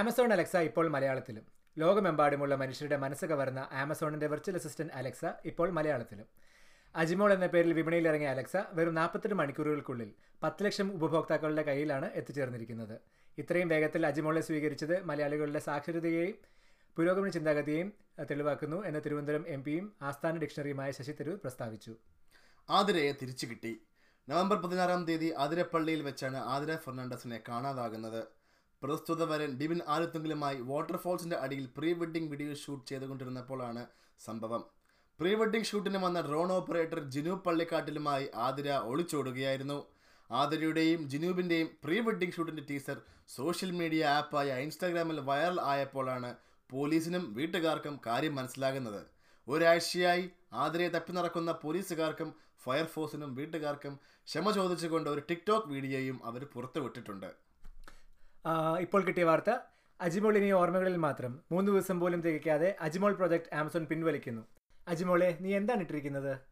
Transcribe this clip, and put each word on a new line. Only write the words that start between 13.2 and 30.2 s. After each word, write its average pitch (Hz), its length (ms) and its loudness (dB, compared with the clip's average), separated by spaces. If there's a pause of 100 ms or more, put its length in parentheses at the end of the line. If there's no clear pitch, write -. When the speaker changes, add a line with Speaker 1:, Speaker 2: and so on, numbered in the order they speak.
Speaker 1:
ഇത്രയും 175 300 2
വേഗത്തിൽ 156 400 2
അജിമോളെ 156 340 2
സ്വീകരിച്ചത് 156 600 0
മലയാളികളുടെ 147 560 0
സാക്ഷരതയെയും 165 760 -2 (640)
പുരോഗമന 185 320 4
ചിന്താഗതിയെയും, 156 640 0 (260)
അഹ്, 143 120 -6
തെളിവാക്കുന്നു 147 540 -2
എന്ന് 151 200 -4
തിരുവനന്തപുരം 147 420 -2
എം 135 160 -6
പിയും 165 380 -4
ആസ്ഥാന 160 360 -2
ഡിക്ഷണറിയുമായ 143 540 -4
ശശി 131 200 -10
തരൂർ 151 240 -6
പ്രസ്താവിച്ചു. 113 600 -10 (720)
Speaker 2:
ആതിരയെ 175 420 4 (100)
തിരിച്ചു 127 240 -6
കിട്ടി. 113 360 -8 (480)
നവംബർ 190 280 2
പതിനാറാം 180 480 0
തീയതി 160 320 0
ആതിരപ്പള്ളിയിൽ 160 640 0
വെച്ചാണ് 135 360 -6
ആതിര 139 380 -2
ഫെർണാണ്ടസിനെ 123 640 -8 (100)
കാണാതാകുന്നത്. 117 760 -4 (600)
പ്രസ്തുത 156 400 -2
വരൻ 151 280 -2
ബിബിൻ 156 360 -2
ആലുത്തുങ്കലുമായി 156 720 -2